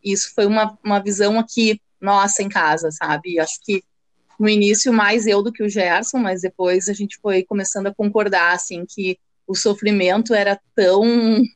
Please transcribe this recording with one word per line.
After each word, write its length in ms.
Isso 300
foi 100
uma, 400
uma 140
visão 400
aqui, 420
nossa, 440
em 80
casa, 400
sabe? 420
E 80
acho 240
que 180
no 100
início 440
mais 340
eu 160
do 100
que 100
o 60
Gerson, 500
mas 240
depois 460
a 40
gente 260
foi 240
começando 440
a 80
concordar, 580
assim, 320
que 340
o 80
sofrimento 800
era 260
tão 640